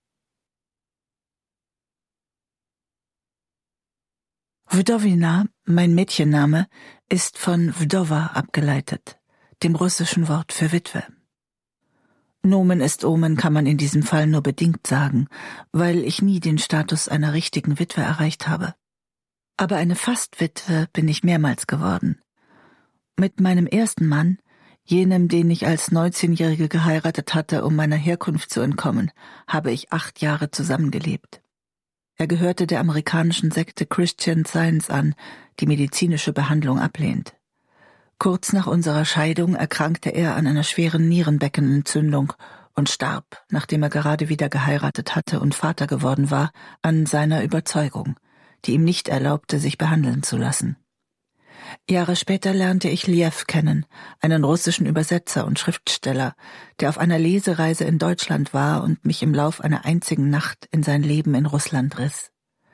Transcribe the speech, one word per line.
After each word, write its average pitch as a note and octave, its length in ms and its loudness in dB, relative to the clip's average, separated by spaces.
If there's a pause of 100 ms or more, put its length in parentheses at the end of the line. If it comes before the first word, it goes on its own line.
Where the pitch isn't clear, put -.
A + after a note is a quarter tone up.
(4000)
Wdowina, F#3 760 2 (180)
mein E3+ 320 4
Mädchenname, D3+ 720 2 (420)
ist - 300 -2
von E3+ 400 0
Wdowa D#3+ 560 0
abgeleitet, - 840 -2 (440)
dem E3+ 120 2
russischen E3+ 520 0
Wort D#3+ 260 -2
für D#3+ 180 0
Witwe. E3+ 320 -4 (1400)
Nomen F#3 380 4
est - 220 -2
Omen D#3+ 340 2
kann D#3+ 160 2
man D3+ 120 2
in C#3+ 120 2
diesem D3 260 2
Fall D3+ 240 2
nur D#3 160 2
bedingt D#3+ 420 0
sagen, C#3 420 0 (440)
weil F3 320 0
ich - 180 -4
nie G3 180 2
den D#3 200 0
Status D#3 480 -2
einer D3+ 260 0
richtigen D3+ 460 -2
Witwe E3+ 220 -4
erreicht D#3 460 -2
habe. E3+ 280 -4 (840)
Aber F#3 200 0
eine E3+ 180 2
Fastwitwe - 960 -2
bin D#3+ 160 0
ich D3+ 160 -2
mehrmals E3 420 2
geworden. E3 540 -2 (1000)
Mit F#3+ 220 0
meinem F3+ 280 4
ersten G#3+ 380 0
Mann, D#3+ 340 2 (440)
jenem, F3+ 460 4
den E3+ 200 4
ich E3+ 160 0
als D#3+ 260 0
neunzehnjährige E3 760 2
geheiratet D#3+ 680 0
hatte, D#3 300 -2
um D#3 120 0
meiner D3+ 200 2
Herkunft E3 540 -2
zu - 100 -4
entkommen, C#3+ 520 -2 (360)
habe D#3 240 -2
ich - 220 -6
acht - 280 -8
Jahre D3+ 300 -2
zusammengelebt. D3+ 880 -4 (760)
Er E3+ 100 -2
gehörte F3 400 0
der D#3 120 0
amerikanischen D#3+ 720 0
Sekte - 340 -4
Christian E3 600 0
Science E3 440 0
an, D3+ 260 0 (440)
die D3 80 0
medizinische D3 680 0
Behandlung C#3+ 460 0
ablehnt. - 540 -4 (840)
Kurz F#3 340 0
nach F#3+ 140 2
unserer D#3+ 380 2
Scheidung D#3+ 500 2
erkrankte D#3 540 -2
er E3 260 0
an D#3 120 0
einer D3 160 2
schweren E3 460 2
Nierenbeckenentzündung D3 1200 2 (400)
und C#3+ 160 0
starb, - 600 -6
nachdem D3+ 340 -2
er D3 60 0
gerade D3+ 400 0
wieder D3 200 -2
geheiratet C#3+ 680 -2
hatte D#3+ 240 -2
und C#3+ 160 0
Vater D#3+ 320 -2
geworden C3+ 440 0
war, C#3+ 200 0 (300)
an D#3+ 240 2
seiner D3+ 380 2
Überzeugung, - 720 -2 (460)
die A#2+ 100 0
ihm D#3+ 120 4
nicht F3 240 0
erlaubte, C#3+ 500 -2
sich C#3+ 180 -2
behandeln C#3+ 460 0
zu - 140 -4
lassen. B2 400 -2 (1120)
Jahre F3 260 2
später F#3+ 380 0
lernte F#3 360 2
ich - 180 -2
Liew E3+ 240 4 (160)
kennen, D3+ 380 2 (340)
einen D#3+ 240 2
russischen E3 420 2
Übersetzer D#3 600 0
und - 140 -2
Schriftsteller, - 760 -4 (440)
der C#3 100 0
auf D3+ 80 -4
einer E3+ 200 2
Lesereise E3 680 0
in E3 120 2
Deutschland E3 560 -2
war D3 300 0
und D#3 200 -2
mich - 200 -2
im D#3 100 2
Lauf D3 280 -2
einer D3+ 240 -2
einzigen D3+ 440 0
Nacht - 420 -4
in D#3 120 0
sein D3 180 0
Leben D3 320 0
in C3+ 120 2
Russland C#3 520 -2
riss. - 340 -6 (420)